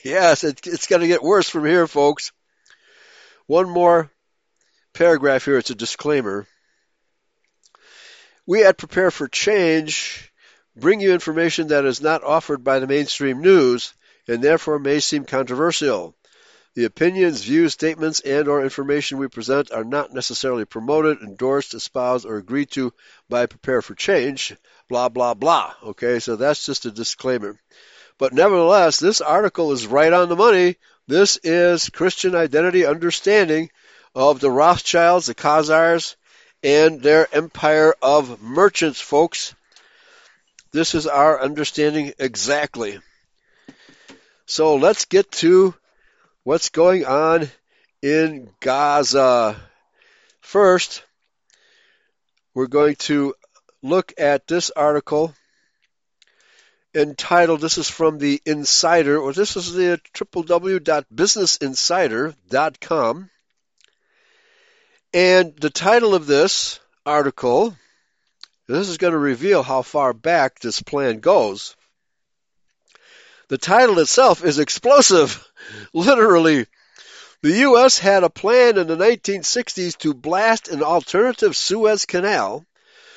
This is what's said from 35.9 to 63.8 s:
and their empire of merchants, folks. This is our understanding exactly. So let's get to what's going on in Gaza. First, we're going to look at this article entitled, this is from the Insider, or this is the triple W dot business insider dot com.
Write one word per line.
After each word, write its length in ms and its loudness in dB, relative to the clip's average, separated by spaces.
and 400 4
their 320 4
empire 720 2
of 400 0
merchants, 580 0
folks. 540 -2
This 220 -2
is 140 -4
our 340 2
understanding 800 -4
exactly. 800 -6
So 300 0
let's 300 2
get 260 0
to 420 4
what's 220 -2
going 360 2
on 440 0
in 480 -2
Gaza. 960 2
First, 640 0
we're 140 -4
going 320 2
to 340 -2
look 340 -2
at 300 0
this 220 -4
article 640 -2
entitled, 640 2
this 180 -4
is 120 -4
from 280 -2
the 280 -2
Insider, 720 0
or 140 -6
this 240 -4
is 160 -10
the 260 0
triple 300 -8
W 360 0
dot 340 -2
business 440 0
insider 760 -4
dot 300 -2
com. 500 -4